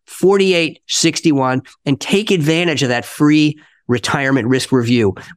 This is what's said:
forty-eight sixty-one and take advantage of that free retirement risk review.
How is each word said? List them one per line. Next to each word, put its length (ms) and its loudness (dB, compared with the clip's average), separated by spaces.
forty-eight 840 0
sixty-one 720 0
and 140 -2
take 320 -2
advantage 520 0
of 60 0
that 160 -2
free 540 2
retirement 600 -2
risk 240 0
review. 440 2